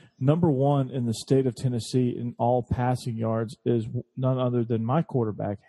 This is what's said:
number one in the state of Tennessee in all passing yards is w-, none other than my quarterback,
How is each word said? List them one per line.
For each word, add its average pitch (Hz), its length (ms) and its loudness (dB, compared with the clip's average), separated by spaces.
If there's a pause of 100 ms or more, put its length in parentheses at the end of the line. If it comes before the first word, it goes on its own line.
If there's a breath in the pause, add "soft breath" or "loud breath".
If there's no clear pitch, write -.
(200 loud breath)
number 165 300 4
one 139 400 2
in 127 160 -4
the 113 80 0
state 131 320 2
of 120 100 -2
Tennessee 123 640 -2
in 120 220 -6
all 120 240 2
passing 123 540 -2
yards 113 380 -2 (100)
is 120 200 0
w-, 123 180 -6 (140)
none 131 220 0
other 123 240 0
than 113 200 -2
my 139 200 2
quarterback, 107 640 -4